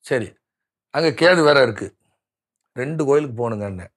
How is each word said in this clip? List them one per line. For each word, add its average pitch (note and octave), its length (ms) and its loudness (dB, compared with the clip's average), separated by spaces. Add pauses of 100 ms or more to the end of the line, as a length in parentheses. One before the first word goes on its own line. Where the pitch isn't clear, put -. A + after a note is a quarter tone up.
சரி, A#2 240 -6 (640)
அங்க D#3+ 160 0
கேது E3+ 320 4
வேற D3 200 6
இருக்கு. G#2+ 240 -2 (880)
ரெண்டு D3+ 280 -6
கோயிலுக்கு C#3 320 0
போகணுங்க A2+ 280 -6
அண்ணன். F#2 320 -12